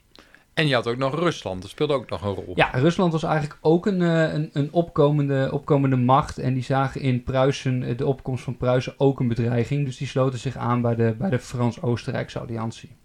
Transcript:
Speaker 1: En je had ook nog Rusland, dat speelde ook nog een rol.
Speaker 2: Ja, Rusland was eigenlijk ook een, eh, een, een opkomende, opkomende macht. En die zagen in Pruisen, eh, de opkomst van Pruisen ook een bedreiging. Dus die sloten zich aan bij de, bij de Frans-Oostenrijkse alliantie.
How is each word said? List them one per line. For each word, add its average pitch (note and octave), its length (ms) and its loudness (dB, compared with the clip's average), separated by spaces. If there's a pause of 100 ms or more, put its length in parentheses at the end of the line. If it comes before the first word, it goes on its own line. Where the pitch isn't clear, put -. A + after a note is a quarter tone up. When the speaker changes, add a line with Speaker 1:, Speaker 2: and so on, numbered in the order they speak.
(540)
Speaker 1:
En D#3+ 120 2
je C#3 80 4
had A#2 120 2
ook A#2+ 100 0
nog C3+ 180 -2
Rusland, C#3+ 480 -2
dat G2 80 -14
speelde D3 240 -2
ook A#2+ 160 -4
nog F#2 120 -6
een G2+ 120 -2
rol. F#2 200 -8
Speaker 2:
Ja, - 160 2
Rusland E3+ 420 2
was D#3 100 -2
eigenlijk D3+ 380 -2
ook E3+ 260 2
een, F#3+ 160 0
eh, E3 300 2
een, D3+ 200 -4
een D3 200 -2
opkomende, D3 800 2
opkomende C#3 440 2
macht. B2+ 420 2
En C3 160 0
die B2+ 80 -2
zagen C3+ 380 -2
in B2+ 220 0
Pruisen, C3 600 0
eh, B2 140 -4
de C3 100 -2
opkomst C3 380 -4
van B2 120 -6
Pruisen B2+ 400 0
ook C#3 240 2
een B2+ 80 0
bedreiging. A#2+ 560 0
Dus B2+ 120 -6
die C#3 100 -8
sloten C3 320 0
zich B2+ 180 -6
aan A#2+ 240 0
bij A#2 140 2
de, A2+ 240 2
bij F#3+ 120 -2
de B2 80 2
Frans-Oostenrijkse A#2+ 1000 -4
alliantie. A2+ 680 -8